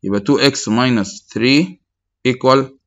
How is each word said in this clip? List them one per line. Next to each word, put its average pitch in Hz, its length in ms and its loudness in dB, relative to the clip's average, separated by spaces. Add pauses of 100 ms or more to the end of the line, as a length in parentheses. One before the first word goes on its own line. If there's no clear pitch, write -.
يبقى 101 260 -4
two 135 220 2
x - 160 -8
minus 117 420 0 (240)
three 143 460 0 (480)
equal 131 340 2 (260)